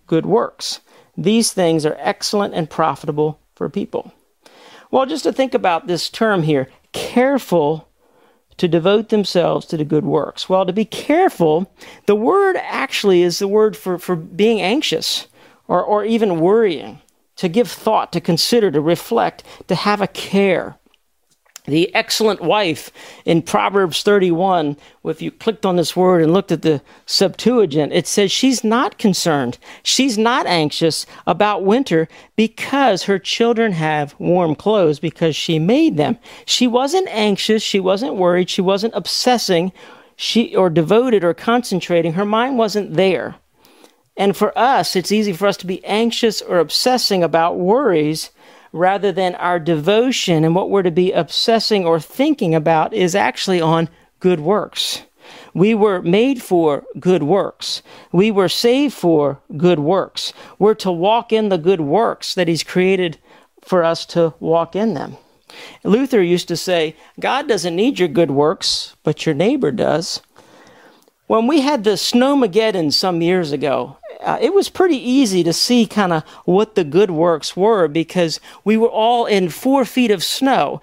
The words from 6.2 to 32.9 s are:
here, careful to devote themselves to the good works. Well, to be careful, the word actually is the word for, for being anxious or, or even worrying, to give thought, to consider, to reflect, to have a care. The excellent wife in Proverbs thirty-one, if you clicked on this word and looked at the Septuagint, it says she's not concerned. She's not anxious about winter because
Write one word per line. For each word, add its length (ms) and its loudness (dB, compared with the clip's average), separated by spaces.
here, 260 0
careful 960 0
to 100 0
devote 400 2
themselves 600 0
to 100 -4
the 80 -2
good 180 0
works. 460 -4
Well, 160 2
to 80 -4
be 100 0
careful, 880 0
the 100 2
word 440 2
actually 640 0
is 160 0
the 100 -4
word 260 2
for, 220 -6
for 200 -4
being 440 0
anxious 680 -2
or, 160 0
or 220 -2
even 360 0
worrying, 580 0
to 120 -4
give 220 0
thought, 420 -2
to 80 -4
consider, 500 2
to 120 0
reflect, 600 -2
to 80 -2
have 280 -2
a 40 0
care. 720 -2
The 300 0
excellent 480 -2
wife 480 -2
in 160 2
Proverbs 640 0
thirty-one, 760 2
if 180 -6
you 80 -8
clicked 340 -6
on 120 0
this 180 0
word 260 4
and 120 4
looked 180 0
at 120 -2
the 200 0
Septuagint, 880 0
it 160 -2
says 240 0
she's 320 0
not 340 0
concerned. 600 0
She's 340 0
not 280 0
anxious 600 0
about 400 0
winter 440 2
because 720 0